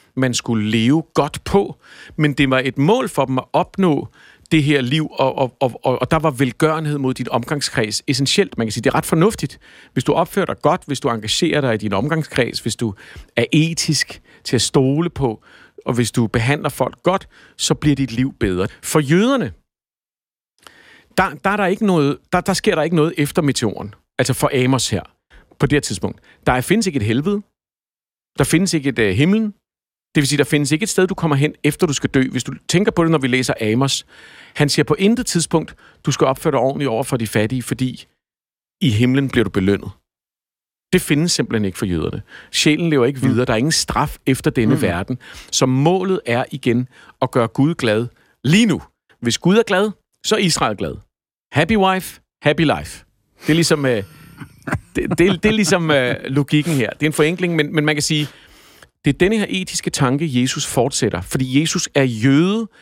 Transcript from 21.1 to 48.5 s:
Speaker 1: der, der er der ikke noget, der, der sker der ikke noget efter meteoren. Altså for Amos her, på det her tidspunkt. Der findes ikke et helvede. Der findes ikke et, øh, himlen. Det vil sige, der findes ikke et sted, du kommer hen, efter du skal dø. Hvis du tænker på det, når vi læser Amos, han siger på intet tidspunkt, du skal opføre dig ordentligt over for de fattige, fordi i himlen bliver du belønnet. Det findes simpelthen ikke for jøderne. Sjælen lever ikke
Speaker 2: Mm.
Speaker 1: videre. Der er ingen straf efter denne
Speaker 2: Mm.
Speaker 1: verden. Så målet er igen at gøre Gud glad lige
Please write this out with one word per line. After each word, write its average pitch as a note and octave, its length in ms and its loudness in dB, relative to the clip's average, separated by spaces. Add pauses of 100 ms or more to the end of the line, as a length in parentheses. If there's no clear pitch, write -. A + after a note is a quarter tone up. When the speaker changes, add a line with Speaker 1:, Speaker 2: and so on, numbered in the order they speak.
Speaker 1:
der, F#3 120 -4 (140)
der G3 60 -2
er G3+ 80 -2
der G3+ 80 -2
ikke G#3 200 -2
noget, D3+ 320 0 (160)
der, F3+ 80 2
der F#3+ 120 -2
sker F#3 220 -2
der D#3 60 0
ikke E3+ 140 -2
noget D#3+ 220 2
efter D3 240 -2
meteoren. A2+ 540 -4 (240)
Altså B2+ 140 0
for C3 320 0
Amos B2+ 240 0
her, F#2 120 -2 (580)
på D3 80 2
det C3+ 80 -2
her C#3+ 60 2
tidspunkt. - 380 -6 (280)
Der B2+ 140 2
findes G3+ 260 0
ikke C#3+ 100 -2
et G#2 60 -2
helvede. D3+ 380 0 (960)
Der D3 60 2
findes F3 300 2
ikke C#3 160 -2
et, A#2+ 100 -2
øh, G2+ 160 2
himlen. G3+ 380 2 (640)
Det D3+ 60 4
vil C3+ 60 0
sige, C#3+ 100 0
der C#3+ 60 4
findes D3 280 0
ikke D#3 120 0
et G#3+ 60 -2
sted, F#3+ 180 2
du F#3+ 80 -6
kommer D#3 200 0
hen, C#3+ 180 0 (100)
efter D3 240 0
du C#3+ 60 -2
skal - 160 -4
dø. C3 220 2
Hvis B2 120 -4
du C3+ 100 -10 (140)
tænker G3 240 2
på E3+ 120 0
det, E3 80 2
når D#3 60 4
vi C3+ 100 -2
læser B2+ 260 0 (200)
Amos, C3+ 320 0 (500)
han C#3+ 140 2
siger D3+ 140 2
på D3 160 0
intet A#3 260 2
tidspunkt, - 500 -2 (300)
du D3 60 0
skal D3 160 0
opføre C3 240 0
dig C3+ 80 2
ordentligt C3+ 300 0
over A2+ 140 -2
for C3 140 -4
de A2+ 100 -4
fattige, A2+ 360 -2
fordi B2+ 420 -6 (760)
i C#3+ 80 2
himlen B2+ 400 2
bliver A#2 140 2
du G2 60 -2
belønnet. G2 400 0 (1040)
Det F#3 80 4
findes E3 300 0
simpelthen A2+ 340 -2
ikke F#2 120 -6
for A2+ 80 -4
jøderne. E2 360 -4 (300)
Sjælen D#3+ 380 0
lever C3+ 160 4
ikke C3+ 180 -2
Speaker 2:
Mm. B2 60 2
Speaker 1:
videre. A2+ 160 2
Der A#2+ 80 0
er A2 40 2
ingen D3 140 0
straf - 540 -2
efter C#3 260 0
denne A2+ 240 2
Speaker 2:
Mm. - 60 -2
Speaker 1:
verden. F#2+ 360 -2 (340)
Så - 140 0
målet F3 600 2
er A#2+ 260 0
igen B2+ 360 0 (340)
at C3 100 -2
gøre A#2 160 2
Gud C#3+ 280 2
glad A2+ 320 0 (360)
lige F#3+ 220 4